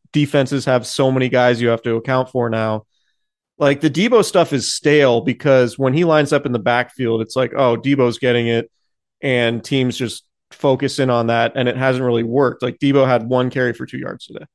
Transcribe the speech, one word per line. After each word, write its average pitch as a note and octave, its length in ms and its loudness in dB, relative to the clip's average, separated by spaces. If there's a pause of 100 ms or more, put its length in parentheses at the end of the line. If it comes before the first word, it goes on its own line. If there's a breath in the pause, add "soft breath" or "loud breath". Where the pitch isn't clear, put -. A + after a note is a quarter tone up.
(120)
defenses C#3 540 0
have B2 200 0
so C3 240 0
many C3 180 0
guys B2 320 2
you A#2+ 80 0
have A#2 140 0
to A#2 140 -2
account B2+ 340 -2
for A#2+ 200 -2
now. A2 340 -4 (760)
Like, C#3+ 220 2
the D#3 100 0
Debo G#3 340 2
stuff E3+ 280 0
is B2+ 200 -2
stale C#3 500 2
because B2+ 560 2
when C3+ 160 0
he E3+ 100 2
lines D3+ 280 2
up C#3+ 140 0
in B2+ 60 -4
the A#2+ 80 -2
backfield, A#2+ 600 -2
it's A2+ 160 -8
like, C3 200 -2
oh, B2 200 2
Debo's B2+ 420 0
getting A#2+ 280 0
it, A#2 240 -2 (500)
and A#2+ 440 -2
teams B2+ 320 -2
just A#2 280 -8 (260)
focus C3 480 -2
in C3 120 0
on A#2+ 180 0
that, A#2 260 0
and B2+ 140 -2
it A#2+ 80 -2
hasn't C3 280 0
really A#2 200 0
worked. B2 360 0
Like, A#2+ 200 -6
Debo C#3 260 4
had A#2+ 220 2
one B2+ 220 0
carry B2 220 -2
for A#2+ 140 -12
two B2+ 120 -14
yards A2+ 280 -12
today. - 280 -18